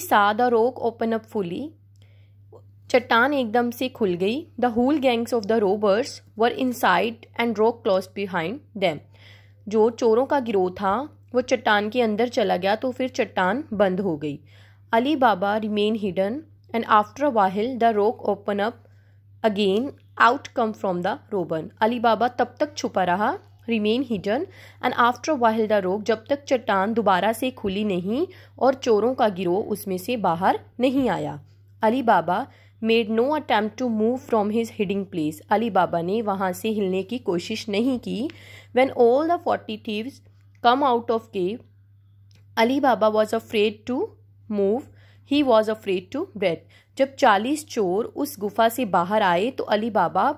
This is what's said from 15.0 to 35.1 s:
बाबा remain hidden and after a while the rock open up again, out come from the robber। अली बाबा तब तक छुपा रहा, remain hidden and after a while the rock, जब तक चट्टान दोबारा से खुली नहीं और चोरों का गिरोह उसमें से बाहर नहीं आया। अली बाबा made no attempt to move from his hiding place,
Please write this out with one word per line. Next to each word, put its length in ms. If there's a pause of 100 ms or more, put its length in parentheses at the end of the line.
बाबा 440
remain 440
hidden 360 (340)
and 160 (100)
after 300
a 80
while 420
the 180
rock 320
open 300
up 220 (640)
again, 460 (320)
out 240 (120)
come 160
from 320
the 100 (180)
robber। 300 (180)
अली 180
बाबा 280
तब 320
तक 180
छुपा 260
रहा, 340 (320)
remain 420
hidden 340 (380)
and 100 (120)
after 280
a 40
while 300
the 180
rock, 180
जब 260
तक 140
चट्टान 500
दोबारा 400
से 180
खुली 320
नहीं 440 (320)
और 140
चोरों 400
का 160
गिरोह 420
उसमें 260
से 200
बाहर 420 (200)
नहीं 300
आया। 300 (440)
अली 180
बाबा 440 (380)
made 280
no 200
attempt 460
to 140
move 380
from 220
his 200
hiding 340
place, 340 (100)